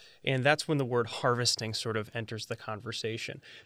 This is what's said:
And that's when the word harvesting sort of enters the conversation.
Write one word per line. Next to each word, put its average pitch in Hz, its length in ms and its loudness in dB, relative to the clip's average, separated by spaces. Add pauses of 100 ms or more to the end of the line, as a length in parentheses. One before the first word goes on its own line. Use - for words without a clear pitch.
(240)
And 131 200 2
that's 151 240 4
when 156 100 4
the 139 60 4
word 120 240 2
harvesting 120 640 2
sort 110 220 -2
of 107 180 -2
enters 110 320 -6
the 120 80 -4
conversation. 113 880 -6 (240)